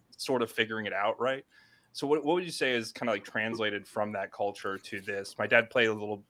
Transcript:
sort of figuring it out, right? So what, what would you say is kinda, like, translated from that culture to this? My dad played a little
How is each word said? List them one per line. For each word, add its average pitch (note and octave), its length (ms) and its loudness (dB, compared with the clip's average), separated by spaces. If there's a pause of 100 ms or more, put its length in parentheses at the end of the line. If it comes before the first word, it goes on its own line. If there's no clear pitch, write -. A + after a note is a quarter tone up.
(180)
sort B2 240 0
of A2+ 100 0
figuring A2 320 0
it G2 80 -2
out, G2+ 260 0
right? C3 260 -2 (500)
So D3 120 -4
what, D3 200 2
what E3 80 4
would F3+ 100 0
you E3 60 -8
say C3 220 0
is A2+ 200 0
kinda, A#2+ 180 -2
like, G#2 140 0
translated A2 640 -2
from G#2 240 -2
that G2 180 -6
culture G2+ 460 -4
to G2 240 -10
this? G2 380 -6
My G#2+ 80 0
dad A#2 240 6
played A#2+ 180 6
a A2 60 2
little G#2 360 -6